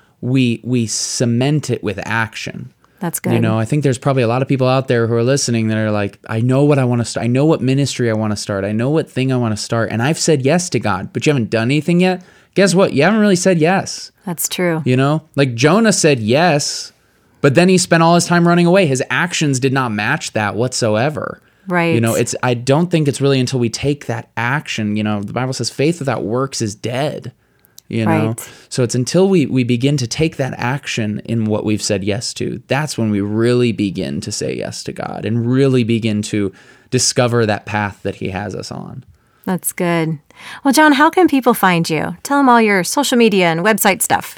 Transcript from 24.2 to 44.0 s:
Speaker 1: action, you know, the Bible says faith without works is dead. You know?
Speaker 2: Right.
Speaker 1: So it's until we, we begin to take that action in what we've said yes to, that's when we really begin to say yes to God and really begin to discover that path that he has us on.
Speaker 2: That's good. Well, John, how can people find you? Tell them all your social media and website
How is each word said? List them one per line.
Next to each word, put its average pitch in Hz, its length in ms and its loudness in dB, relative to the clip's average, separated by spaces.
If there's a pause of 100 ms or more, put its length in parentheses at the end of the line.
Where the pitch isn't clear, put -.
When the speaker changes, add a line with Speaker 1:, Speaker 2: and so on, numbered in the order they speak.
Speaker 1:
action, 113 580 -2
you 107 80 0
know, 107 160 -2
the 104 140 -8
Bible 131 180 -2
says 123 160 -6
faith 160 300 -2
without 131 260 -4
works 123 380 -4
is 104 120 -4
dead. 127 560 -6 (580)
You 110 180 -2
know? 107 220 2
Speaker 2:
Right. - 220 -8 (200)
Speaker 1:
So 131 120 -2
it's 117 120 -2
until 165 340 2
we, 180 160 2
we 127 180 0
begin 123 360 0
to 123 80 -4
take 160 320 -2
that 131 180 -4
action 117 720 -4
in 113 180 -2
what 107 220 -2
we've 107 160 0
said 101 200 -2
yes 101 320 -4
to, - 320 -8
that's 139 300 -4
when 113 140 0
we 101 100 0
really 117 520 0
begin 90 500 -4
to 101 100 -10
say - 240 -6
yes - 280 -8
to - 80 -8
God - 340 -10
and 117 200 -2
really 131 380 2
begin 107 380 0
to 101 280 -2 (380)
discover 120 560 0
that 104 220 -2
path 104 360 -4
that 98 140 -6
he - 140 -8
has 95 240 -8
us - 180 -12
on. 117 320 -14 (400)
Speaker 2:
That's 180 280 -4
good. 165 460 -2 (460)
Well, 277 80 4
John, 302 220 6
how 302 160 4
can 349 180 4
people 247 240 2
find 175 380 2
you? 165 320 -4
Tell 285 160 0
them 269 100 4
all 233 120 6
your 202 240 2
social 262 340 0
media 196 300 4
and 165 120 0
website 202 400 2